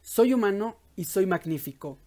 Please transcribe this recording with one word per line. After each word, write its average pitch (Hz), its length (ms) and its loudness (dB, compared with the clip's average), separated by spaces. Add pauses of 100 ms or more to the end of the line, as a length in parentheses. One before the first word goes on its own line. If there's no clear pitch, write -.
Soy 247 320 4
humano 214 440 0 (180)
y 185 80 -8
soy 190 220 2
magnífico. 151 800 -4